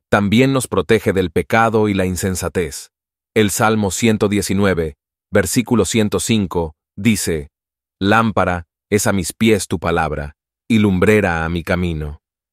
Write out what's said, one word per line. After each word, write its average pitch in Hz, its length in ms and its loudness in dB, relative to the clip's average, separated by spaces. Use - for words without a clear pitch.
también 113 460 2
nos 127 140 -2
protege 98 440 0
del 90 180 0
pecado 110 580 0
y 101 60 -2
la 95 120 0
insensatez. 90 840 -6
El 107 160 4
Salmo 110 400 0
ciento 110 380 0
diecinueve, 95 680 0
versículo 104 540 0
ciento 104 340 0
cinco, 87 560 -2
dice, 92 540 -2
"Lámpara 98 640 0
es 104 160 0
a 104 60 2
mis 95 220 -4
pies 110 340 2
tu 92 100 -4
palabra, 76 560 -4
y 113 100 2
lumbrera 98 640 2
a 80 40 -2
mi 85 160 -4
camino". 82 560 -4